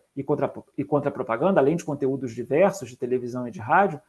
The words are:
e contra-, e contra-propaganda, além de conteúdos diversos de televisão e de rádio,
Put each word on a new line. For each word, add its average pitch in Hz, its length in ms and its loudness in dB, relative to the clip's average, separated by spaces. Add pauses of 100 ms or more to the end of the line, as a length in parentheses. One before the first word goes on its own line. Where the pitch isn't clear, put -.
(160)
e 135 80 -6
contra-, 143 280 0 (260)
e 143 60 -2
contra-propaganda, 143 760 0
além 143 160 6
de - 80 -6
conteúdos 131 500 -4
diversos 135 560 0
de 131 80 -20
televisão 123 500 -4
e 113 40 -10
de 185 80 -12
rádio, 156 480 2